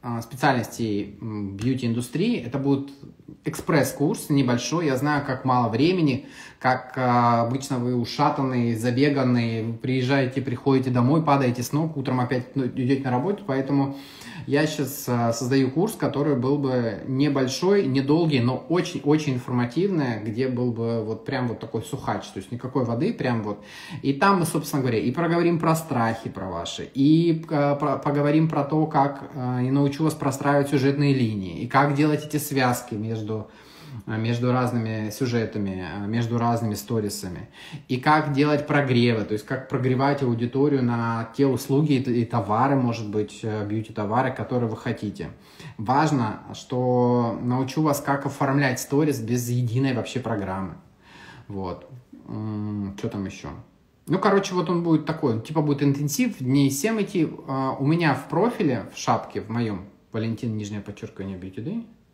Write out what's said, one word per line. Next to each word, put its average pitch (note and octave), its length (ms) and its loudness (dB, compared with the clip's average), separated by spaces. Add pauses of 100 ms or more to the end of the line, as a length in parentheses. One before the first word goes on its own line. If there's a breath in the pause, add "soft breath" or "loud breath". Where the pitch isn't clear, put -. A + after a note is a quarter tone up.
э, A#2+ 200 -6
специальностей, A2+ 1000 -2
м, G#2 340 -6
бьюти-индустрии. B2 840 -2
Это B2 180 -6
будет C#3 320 0 (540)
экспресс-курс - 840 0
небольшой. C#3 580 2
Я C3 100 0
знаю, C#3+ 280 0
как B2+ 200 -6
мало B2 240 2
времени, D3 580 2 (320 loud breath)
как, B2+ 380 0
э, C3 40 -2
обычно A#2+ 760 2
вы B2 180 0
ушатанные, B2 840 0
забеганные, B2 840 2
вы A#2 100 -4
приезжаете, B2+ 680 0
приходите C3 500 2
домой, D3 320 4
падаете C#3 380 2
с - 120 -4
ног, D#3 240 0
утром B2+ 240 -2
опять, B2 340 -2
ну, C3 100 0
идете B2+ 380 0
на B2+ 80 -2
работу. D#3 340 -2
Поэтому C#3 520 0 (500 loud breath)
я C#3+ 180 4
щас, C3+ 420 -4
э, A#2 260 2
создаю B2+ 380 2
курс, G3 240 0
который C#3 420 0
был C3+ 200 2
бы B2 500 0
небольшой, C#3 760 2
недолгий, C#3+ 540 2
но A#2 180 2 (120)
очень-очень D3+ 640 2
информативный, B2 920 0
где A#2 240 -2
был B2 240 0
бы A2+ 320 -2
вот A2 220 -6
прям B2+ 240 -2
вот G#2+ 100 -6
такой - 240 -6
сухач, A2+ 440 -6
то - 120 -10
есть - 120 -12
никакой B2 340 -2
воды, A#2 280 0
прям A#2+ 300 -2
вот. G#2 180 -6 (400 loud breath)
И C#3 120 0
там G3 260 4
мы, D#3+ 60 2
собственно D3+ 360 -2
говоря, A#2+ 180 2
и A#2+ 120 0
проговорим E3+ 480 2
про D#3+ 160 4
страхи A#2 540 -2
про F#2+ 200 -8
ваши, F2 440 -8
и, D#3+ 560 4
э, C#3+ 280 2
про, C#3 200 0
поговорим D3 500 4
про D3 160 0
то, D#3 220 2
как, C#3 480 0
э, B2+ 320 -2
я C3 60 0
научу C#3+ 340 2
вас D3+ 80 2
простраивать C#3+ 560 0
сюжетные C#3 440 4
линии, G#2+ 460 0
и A#2+ 80 -4
как C#3+ 260 4
делать D3+ 320 2
эти D3+ 120 -4
связки B2+ 580 0
между, A2 540 -4 (580 loud breath)
э, A2+ 100 -4
между A#2 340 0
разными A2 600 0
сюжетами, G#2 760 -2 (180)
э, G2+ 40 -6
между A#2 300 0
разными A#2 360 0
сторисами, G2+ 760 -4 (380 loud breath)
и B2+ 100 -2
как D3 360 2
делать D3 320 2
прогревы, B2 580 2
то G#2+ 100 -4
есть G#2 120 -6
как - 240 -8
прогревать C3+ 540 2
аудиторию B2+ 600 2
на A#2 540 0
те C#3 80 6
услуги C3+ 480 2
и, B2 280 2
и A2+ 40 2
товары, A#2 500 2
может A#2 340 0
быть, G#2 340 -4
э, G#2+ 240 -2
бьюти-товары, G#2+ 640 -2
которые A#2 360 -2
вы A2 100 -4
хотите. G#2+ 520 -6 (480 loud breath)
Важно, B2+ 640 2 (120)
что B2 880 2
научу C3 420 0
вас, C#3+ 180 2
как C#3 240 -2
оформлять C3+ 540 0
сторис C#3+ 400 2
без A#2 300 0
единой B2 440 2
вообще A2+ 260 -4
программы. G2 540 -4 (720 loud breath)
Вот. F#2+ 400 -8 (400)
М, G#2 720 -6
че A2+ 100 -4
там G2 160 -4
еще? D#2+ 240 -10 (580)
Ну, - 120 0
короче, G3 360 2
вот F3 140 0
он E3+ 140 0
будет D#3+ 220 4
такой, C3+ 340 0
типа D#3 220 -2
будет C#3+ 220 0
интенсив, D3 560 0
дней C3+ 320 4
семь G#3+ 300 0
идти. F#3 280 0 (180)
А, C3+ 320 -2
у C3+ 60 0
меня D#3+ 300 4
в - 120 -10
профиле, F3+ 640 0
в - 40 -16
шапке, A2 440 -2
в G2+ 80 -12
моем, A2 360 -2 (260)
Валентин, A2 460 -4
нижнее G#2 240 -6
подчеркивание, G2 560 -10
Beauty F#2+ 260 -10
Day. A3+ 220 -6 (280)